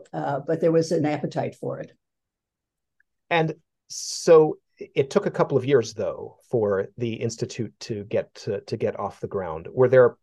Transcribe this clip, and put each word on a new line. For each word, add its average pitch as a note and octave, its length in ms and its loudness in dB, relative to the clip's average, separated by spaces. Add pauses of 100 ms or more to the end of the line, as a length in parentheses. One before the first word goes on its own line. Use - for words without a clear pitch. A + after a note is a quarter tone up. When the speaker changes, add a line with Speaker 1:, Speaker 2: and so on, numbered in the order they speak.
(120)
Speaker 1:
uh, D3 340 -4
but D#3+ 140 -2
there E3+ 100 4
was E3 220 2
an D3+ 140 2
appetite D3 480 -4
for - 260 -8
it. - 120 -16 (1400)
Speaker 2:
And D#3+ 240 0 (340)
so - 720 4 (200)
it - 320 -4
took G3+ 140 0
a B3+ 60 -2
couple D#3 260 -2
of A2+ 80 2
years, B2 300 2
though, E2 420 -8 (140)
for G2+ 380 0 (100)
the A#2 160 -4
institute A#2 640 -6
to G#2 240 -8
get G#2+ 300 -4
to, G2+ 280 -6
to - 140 -8
get G#2+ 240 -4
off G2+ 200 -8
the - 60 -8
ground. F2 460 -8
Were B2+ 160 4
there B2 340 6